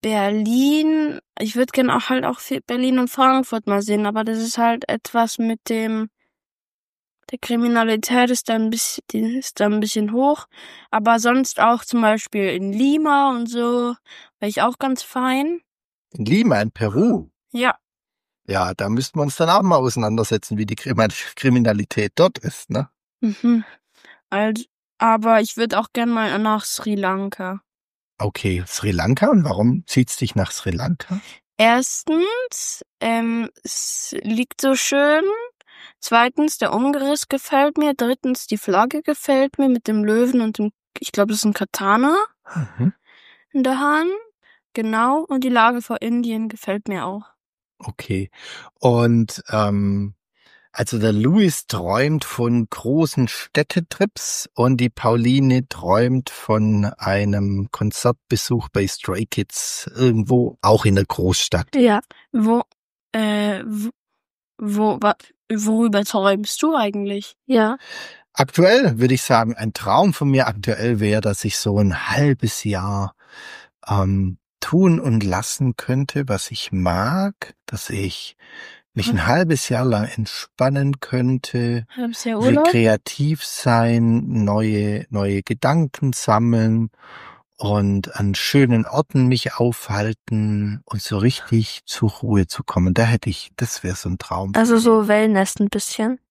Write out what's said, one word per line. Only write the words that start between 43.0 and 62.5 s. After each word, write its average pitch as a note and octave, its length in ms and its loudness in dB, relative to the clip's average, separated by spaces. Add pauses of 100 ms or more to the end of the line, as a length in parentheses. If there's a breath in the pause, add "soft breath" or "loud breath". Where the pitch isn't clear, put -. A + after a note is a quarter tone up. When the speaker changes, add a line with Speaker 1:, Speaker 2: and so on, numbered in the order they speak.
Speaker 1:
in C4+ 120 0
der C4 160 0
Hand. D4+ 300 2 (640 soft breath)
Genau. A3+ 540 0
Und C4 160 -2
die C4 60 0
Lage A#3+ 340 2
vor - 180 -6
Indien A3+ 480 -2
gefällt G#3 380 -8
mir F#3+ 180 -6
auch. G3+ 200 -8 (560)
Speaker 2:
Okay. G2 480 -8 (500 loud breath)
Und, A#2 720 2
ähm, G2+ 640 0 (580 soft breath)
also - 280 -4
der A2 140 2
Louis D#3 520 2
träumt A2+ 600 0
von A#2+ 440 0
großen C#3 580 0
Städtetrips - 1300 -4
und B2 240 2
die B2 120 2
Pauline B2+ 800 2
träumt A#2+ 600 0
von G#2+ 560 0 (120)
einem G2+ 760 -2
Konzertbesuch - 960 -2
bei G2+ 180 -2
Stray G2 380 -6
Kids - 720 -8
irgendwo, B2 640 2
auch G#2+ 240 4
in G2+ 100 4
der G2 100 4
Großstadt. - 720 -2
Speaker 3:
Ja. A#3+ 260 4 (320 soft breath)
Speaker 1:
Wo, A3+ 300 2 (500)